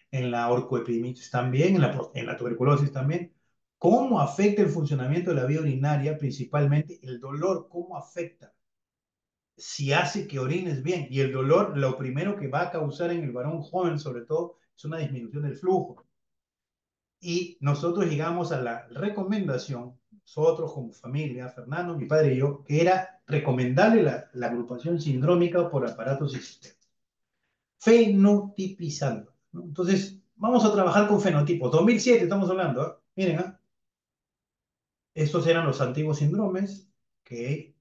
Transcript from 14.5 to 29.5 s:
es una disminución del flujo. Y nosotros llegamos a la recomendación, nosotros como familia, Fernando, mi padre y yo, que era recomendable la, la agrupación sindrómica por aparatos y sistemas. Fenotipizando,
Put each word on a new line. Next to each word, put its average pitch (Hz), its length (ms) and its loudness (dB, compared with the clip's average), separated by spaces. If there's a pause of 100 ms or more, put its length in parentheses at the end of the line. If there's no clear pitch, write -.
es - 120 -20
una 160 100 -8
disminución 135 460 -8
del 139 140 -6
flujo. - 500 -2 (1120)
Y 175 400 -4
nosotros 170 460 0
llegamos 160 440 -2
a 131 120 -4
la 117 260 -8
recomendación, 180 1080 -4 (120)
nosotros 156 600 -2
como 120 220 -10
familia, 127 560 -8
Fernando, 156 480 -8
mi 127 80 -6
padre 147 260 4
y 127 60 2
yo, 143 260 -2
que 147 160 0
era 185 460 2
recomendable 147 760 4
la, - 300 0
la 120 140 -6
agrupación 123 560 -4
sindrómica 170 640 2
por 131 180 -2
aparatos 127 480 -4
y - 60 -8
sistemas. - 500 -20 (880)
Fenotipizando, 196 1600 4 (180)